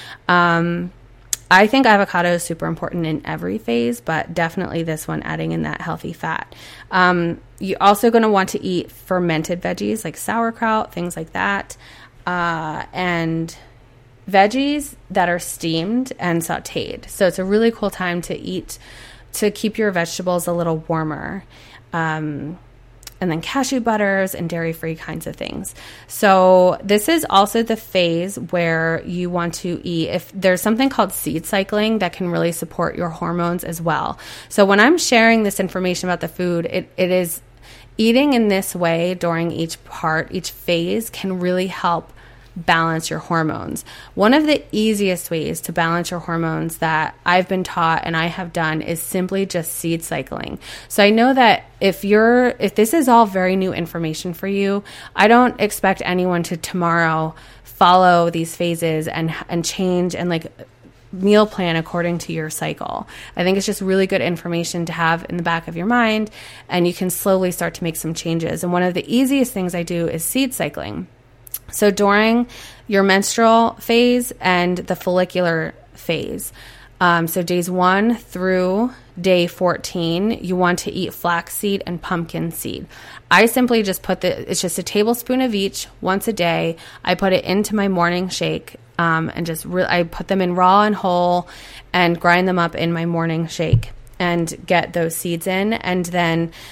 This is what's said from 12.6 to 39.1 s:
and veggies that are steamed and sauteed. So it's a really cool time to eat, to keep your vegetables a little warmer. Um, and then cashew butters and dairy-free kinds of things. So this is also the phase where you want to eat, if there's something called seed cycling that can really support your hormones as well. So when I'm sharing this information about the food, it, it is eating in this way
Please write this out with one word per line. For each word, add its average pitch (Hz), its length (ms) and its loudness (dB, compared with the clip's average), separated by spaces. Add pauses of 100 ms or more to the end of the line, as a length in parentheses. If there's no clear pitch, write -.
and 165 640 -4 (760)
veggies 269 640 2 (160)
that 185 180 2
are 175 120 -2
steamed 180 800 -4
and 170 200 0
sauteed. - 680 -8
So - 180 0
it's 170 140 0
a 185 40 -2
really 220 280 2
cool 208 180 -4
time 175 320 -4
to - 160 -8
eat, - 400 -10 (540)
to 208 180 0
keep 208 260 -4
your 214 140 0
vegetables 180 560 -2
a 175 60 -2
little 170 340 -2
warmer. 160 560 -6 (500)
Um, 156 680 -4 (640)
and 180 80 0
then 160 120 -2
cashew 262 380 -2
butters 202 540 0
and 170 140 -6
dairy-free 165 460 -6
kinds 165 320 -12
of - 100 -12
things. - 380 -10 (320)
So 185 760 6
this 208 240 2
is 320 220 2
also 208 340 4
the 226 140 -2
phase 175 640 -2
where 165 640 0
you 175 240 -4
want 170 280 -2
to 175 300 -6
eat, 165 220 -2
if - 240 -6
there's 185 300 2
something 226 260 2
called 208 240 0
seed - 320 -6
cycling 214 540 0
that 180 160 -2
can 180 160 -4
really 170 200 0
support 165 460 -6
your 170 140 -4
hormones 170 520 -4
as 165 160 -8
well. 165 400 -4 (300)
So - 160 4
when 196 160 6
I'm 285 160 8
sharing 226 460 4
this 202 180 -2
information 185 480 -2
about 175 140 -2
the 175 60 -6
food, 175 360 -2
it, - 320 -4
it 180 140 0
is 180 320 0 (560)
eating 240 340 4
in 226 160 4
this 196 260 0
way 170 380 0